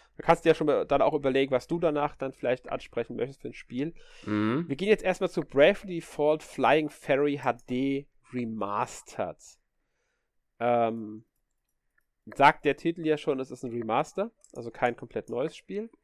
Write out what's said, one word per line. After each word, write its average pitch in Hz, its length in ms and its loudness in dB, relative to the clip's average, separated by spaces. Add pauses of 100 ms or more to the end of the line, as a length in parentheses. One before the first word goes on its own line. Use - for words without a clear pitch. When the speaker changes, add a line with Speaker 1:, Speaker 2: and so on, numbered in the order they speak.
(180)
Speaker 1:
Da - 60 -12
kannst - 220 4
du 165 40 8
ja 156 60 6
schon 156 120 -2
mal 107 180 2
dann 139 160 2
auch 143 120 4
überlegen, 135 380 0
was 127 160 0
du 170 100 -4
danach 147 380 -2
dann 135 160 -8
vielleicht - 380 -4
ansprechen - 480 -8
möchtest 131 240 -6
für 123 80 -10
ein 117 40 -12
Spiel. 143 400 -8 (320)
Speaker 2:
Mhm. 107 440 0
Speaker 1:
Wir 139 80 -6
gehen 190 100 -2
jetzt 208 160 4
erstmal 180 260 0
zu 170 120 -4
Bravely 175 540 4
Default 156 460 0
Flying 143 480 2
Fairy 143 540 0
H 131 80 2 (180)
D 139 380 -2 (240)
Remastered. 110 1120 -6 (1160)
Ähm, 113 640 -2 (1080)
sagt 143 300 6
der 143 140 2
Titel 170 280 -4
ja 151 120 2
schon, 131 240 -4
es 131 100 -10
ist 127 120 -12
ein 120 80 -8
Remaster, 120 600 -2 (220)
also 117 180 -12
kein 123 240 0
komplett - 320 -10
neues 127 300 -4
Spiel. 208 320 -10 (140)